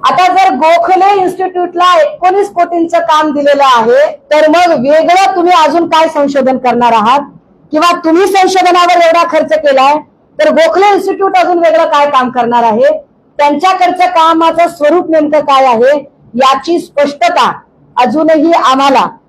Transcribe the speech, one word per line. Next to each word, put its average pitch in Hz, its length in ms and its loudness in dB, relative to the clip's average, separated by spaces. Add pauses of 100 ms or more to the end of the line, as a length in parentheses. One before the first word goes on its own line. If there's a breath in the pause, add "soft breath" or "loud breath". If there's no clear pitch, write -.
आता 349 320 0
जर 370 220 2
गोखले 339 580 2
इन्स्टिट्यूटला 359 880 -2
एकोणीस 370 500 -2
कोटींचं 339 500 -2
काम 311 320 0
दिलेलं 285 320 0
आहे 247 400 2 (260)
तर 311 180 2
मग 339 320 2
वेगळं 320 540 0
तुम्ही 349 220 0
अजून 311 320 0
काय 320 200 0
संशोधन 277 500 -2
करणार 240 340 0
आहात 240 380 0 (400)
किंवा 311 200 0 (140)
तुम्ही 339 220 2
संशोधनावर 359 760 2
एवढा 330 300 2
खर्च 311 240 -2
केलाय 285 400 0 (420)
तर 302 160 0
गोखले 330 340 2
इन्स्टिट्यूट 392 500 -2
अजून 359 220 0
वेगळं 320 260 0
काय 294 240 0
काम 254 200 0
करणार 240 340 -2
आहे? 247 340 0 (420)
त्यांच्याकडचं 359 680 0
कामाचं 330 600 0
स्वरूप 311 400 -2
नेमकं 302 360 0
काय 269 200 2
आहे 254 320 2 (400)
याची 277 420 0
स्पष्टता 285 720 -2 (440)
अजूनही 311 580 0
आम्हाला 262 540 0 (220)